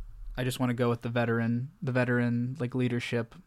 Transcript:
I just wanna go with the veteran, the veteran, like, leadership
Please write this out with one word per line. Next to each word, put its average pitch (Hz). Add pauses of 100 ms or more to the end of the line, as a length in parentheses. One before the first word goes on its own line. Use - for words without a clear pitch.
(360)
I 127
just 127
wanna 123
go 120
with 120
the 120
veteran, 117 (100)
the 131
veteran, 123
like, 123
leadership 120 (100)